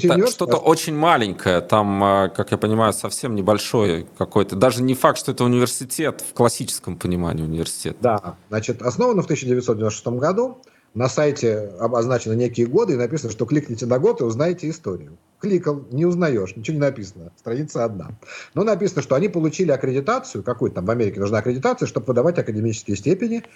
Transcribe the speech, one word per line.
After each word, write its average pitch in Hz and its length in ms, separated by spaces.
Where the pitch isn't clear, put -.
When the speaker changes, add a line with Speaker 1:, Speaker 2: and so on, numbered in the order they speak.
Speaker 1:
Это 170 100
Speaker 2:
University 214 160
Speaker 1:
что-то 175 260
очень 160 380
маленькое. 113 640
Там, 101 420
а, 98 260
как - 240
я 98 60
понимаю, 110 340
совсем 113 420
небольшой 101 720
какой-то. 95 380
Даже 117 280
не 127 120
факт, 143 240
что - 140
это 123 100
университет 123 880
в - 60
классическом - 640
понимании 85 460
университета. 80 580
Speaker 2:
Да. 104 360
Значит, 110 320
основано 185 400
в - 40
тысяча 131 200
девятьсот 123 320
девяносто 107 180
шестом 120 220
году. 208 400
На 117 140
сайте 113 720
обозначены 117 540
некие 117 340
годы, 165 280
и - 20
написано, 120 340
что 113 140
кликните 131 400
на 123 140
год 196 240
и - 20
узнаете 147 460
историю. 85 480
Кликал, 165 540
не 151 140
узнаешь, 151 500
ничего 131 200
не 143 40
написано. 95 560
Страница 127 480
одна. 101 280
Но 175 100
написано, 202 380
что - 120
они 175 140
получили 170 420
аккредитацию, 139 720
какую-то 120 340
там 92 100
в 104 40
Америке 113 300
нужна 104 180
аккредитация, 135 480
чтобы 127 200
выдавать 139 320
академические 110 580
степени, 214 480